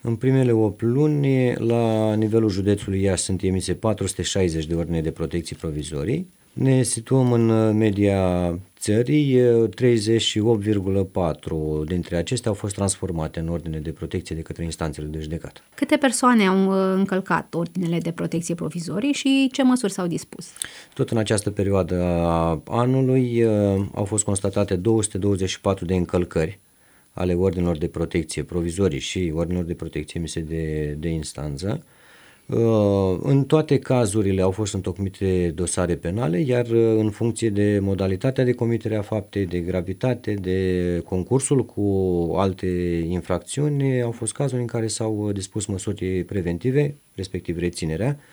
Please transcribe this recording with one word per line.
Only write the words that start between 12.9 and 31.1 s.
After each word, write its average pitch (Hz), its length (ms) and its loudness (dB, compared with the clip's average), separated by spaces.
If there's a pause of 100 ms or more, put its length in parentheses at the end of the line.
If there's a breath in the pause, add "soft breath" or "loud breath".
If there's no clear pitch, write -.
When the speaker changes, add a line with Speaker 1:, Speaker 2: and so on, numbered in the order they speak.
Speaker 1:
în 82 80 -4
ordine 82 300 -4
de 78 140 -6
protecție 82 440 -6
de 80 60 -8
către 82 220 -10
instanțele 78 440 -6
de 78 120 -8
judecată. 78 420 -10 (140)
Speaker 2:
Câte 294 200 0
persoane 247 500 2
au, 190 220 4
uh, 190 300 0
încălcat 190 560 -2
ordinele 170 440 -2
de 165 140 -4
protecție 170 440 -4
provizorii 170 580 -4
și 269 380 2
ce 277 120 0
măsuri 247 280 4
s-au 180 160 -4
dispus? - 400 -6 (460 loud breath)
Speaker 1:
Tot - 160 -2
în 117 80 0
această 104 320 0
perioadă 95 540 0
a 82 640 2
anului, 127 760 2
uh, 101 500 4
au 104 120 -2
fost 107 180 -2
constatate 98 520 0
două 110 280 2
sute - 140 -6
douăzeci 95 320 2
și - 120 -6
patru 98 240 0
de 92 100 0
încălcări 87 640 0 (540 soft breath)
ale 90 200 0
ordinelor 87 440 2
de 82 100 -4
protecție 82 560 -4
provizorii 85 560 -2
și 87 360 -4
ordinelor 85 300 -2
de 85 80 -6
protecție 80 460 -8
emise 82 200 -6
de, 78 600 -4
de 82 100 -4
instanță. 80 720 -6 (640 soft breath)